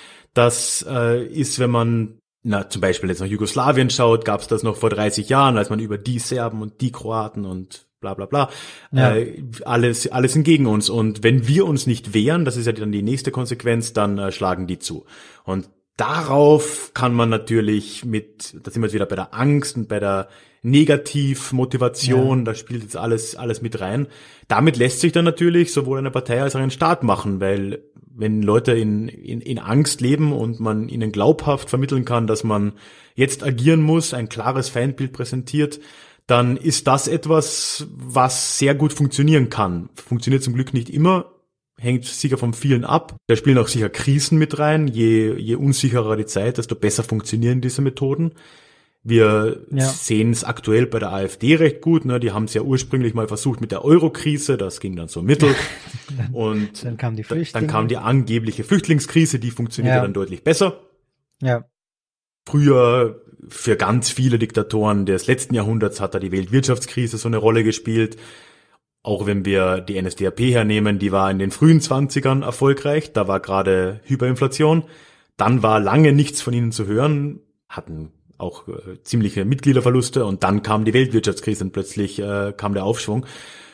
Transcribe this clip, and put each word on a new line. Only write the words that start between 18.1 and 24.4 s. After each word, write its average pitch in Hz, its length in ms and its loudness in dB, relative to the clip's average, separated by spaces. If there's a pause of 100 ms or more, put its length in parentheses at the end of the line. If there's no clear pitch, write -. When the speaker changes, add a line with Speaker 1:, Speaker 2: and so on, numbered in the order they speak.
Speaker 1:
da 101 80 -14
sind 117 100 -2
wir 107 60 0
jetzt 104 60 -4
wieder 101 120 -2
bei 101 80 -6
der 92 180 -8
Angst 139 440 0
und 113 100 -6
bei 104 140 -4
der 98 260 -2 (880)
Negativmotivation, 127 1200 0
Speaker 2:
Ja. 120 60 0
Speaker 1:
da 110 100 -4
spielt 117 280 -12
jetzt 104 140 -14
alles, 113 400 -4
alles 117 260 -6
mit 110 180 -8
rein. 113 260 -4 (420)